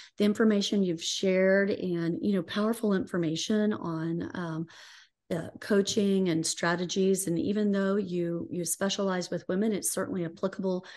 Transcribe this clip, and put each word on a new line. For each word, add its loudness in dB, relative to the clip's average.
the 2
information 4
you've 0
shared 4
and, -2
you 2
know, 2
powerful 0
information 0
on, -4
um, -6
uh, -4
coaching 2
and 2
strategies. 0
And 0
even 0
though 2
you, -4
you -4
specialize -2
with -6
women, 0
it's -2
certainly -4
applicable, -4